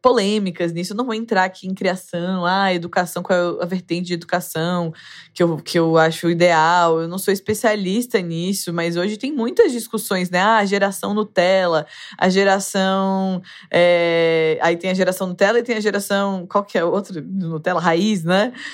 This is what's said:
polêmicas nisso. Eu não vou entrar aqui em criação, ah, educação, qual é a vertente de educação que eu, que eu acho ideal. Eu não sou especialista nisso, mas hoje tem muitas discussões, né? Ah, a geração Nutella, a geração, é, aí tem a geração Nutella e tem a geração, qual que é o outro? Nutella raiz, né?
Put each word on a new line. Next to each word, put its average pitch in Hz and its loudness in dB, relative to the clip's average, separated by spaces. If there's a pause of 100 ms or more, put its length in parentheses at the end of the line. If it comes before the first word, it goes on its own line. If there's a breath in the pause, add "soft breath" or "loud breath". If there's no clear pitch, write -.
polêmicas 202 2
nisso. 180 -6
Eu 202 -8
não 247 -2
vou 240 -4
entrar 220 0
aqui 185 -6
em 185 -6
criação, 180 -4
ah, 190 0
educação, 175 -4
qual 175 0
é - -4
a - -4
vertente 180 -6
de 180 -6
educação 170 -4 (400 loud breath)
que - -2
eu, 170 2
que 165 -4
eu 165 4
acho 160 2
ideal. 170 4
Eu 165 -4
não 180 -8
sou 196 0
especialista 214 0
nisso, 175 -4
mas 170 -2
hoje 202 -2
tem 262 -6
muitas 285 2
discussões, 208 -4
né? 180 2
Ah, 220 4
a 202 2
geração 196 -2
Nutella, 185 2 (320 loud breath)
a 185 2
geração, 190 0 (260 loud breath)
é, 170 4
aí 170 2
tem 175 -4
a 185 0
geração 185 0
Nutella 202 2
e 233 2
tem 233 -4
a - -4
geração, 196 -2
qual 202 -2
que - -6
é 175 0
o 170 0
outro? 190 -4
Nutella 170 -4
raiz, 175 0
né? 196 0 (200 loud breath)